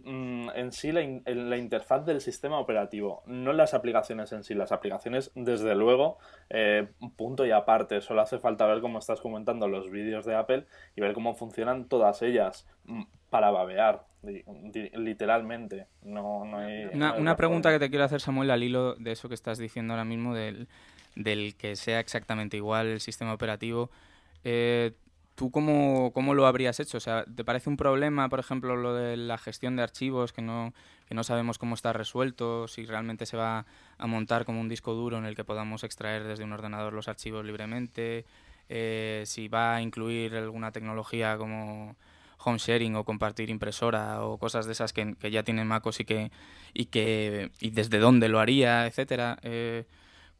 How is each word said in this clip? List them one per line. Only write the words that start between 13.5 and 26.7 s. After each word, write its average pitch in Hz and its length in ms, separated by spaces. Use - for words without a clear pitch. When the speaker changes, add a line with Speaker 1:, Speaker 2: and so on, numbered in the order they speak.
Speaker 1:
babear, 98 520
di-, 101 220
di-, 104 240
literalmente. 110 920
No, 104 420
no 107 140
hay, 104 260
Speaker 2:
Una, 147 240
Speaker 1:
no - 60
hay - 60
Speaker 2:
una 160 120
Speaker 1:
otra 160 40
Speaker 2:
pregunta 165 320
Speaker 1:
forma. 156 100
Speaker 2:
que 143 60
te 135 40
quiero 143 160
hacer, 139 160
Samuel, 135 300
al 120 120
hilo 123 320
de 117 160
eso 113 160
que 123 80
estás 110 220
diciendo 113 360
ahora 113 120
mismo 117 280
del, 110 340
del 104 400
que 104 200
sea 113 240
exactamente 107 580
igual 110 300
el 110 140
sistema 113 320
operativo. 117 560
Eh, 120 480
¿tú 127 160
cómo, 143 600
cómo 135 220
lo 135 120
habrías 127 320